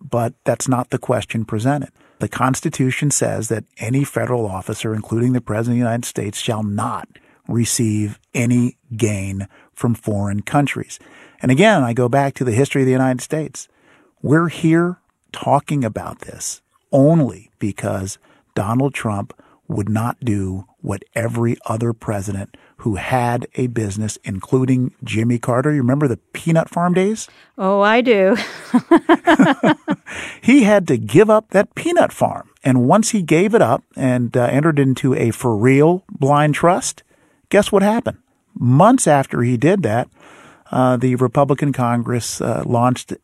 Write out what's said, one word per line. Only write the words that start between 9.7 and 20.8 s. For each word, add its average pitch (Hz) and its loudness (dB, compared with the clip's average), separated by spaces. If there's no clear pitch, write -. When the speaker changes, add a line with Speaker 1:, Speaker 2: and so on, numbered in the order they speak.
Speaker 1:
from 120 -2
foreign 101 -4
countries. - -4
And 123 0
again, 175 4
I 117 -2
go 123 0
back 139 0
to - -6
the 123 0
history 135 2
of - 2
the 131 2
United 131 0
States. - -8
We're 160 2
here 170 0
talking 143 -2
about 98 -8
this - -14
only 135 2
because 98 -6
Donald 120 -2
Trump 104 -6
would 107 -4
not 110 -4
do 98 -4